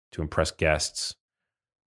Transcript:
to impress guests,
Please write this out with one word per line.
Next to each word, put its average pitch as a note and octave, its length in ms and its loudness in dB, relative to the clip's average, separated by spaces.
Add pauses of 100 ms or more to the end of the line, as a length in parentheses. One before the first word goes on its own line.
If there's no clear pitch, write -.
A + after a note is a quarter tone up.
(120)
to - 100 -6
impress D#2+ 300 0
guests, - 640 0 (720)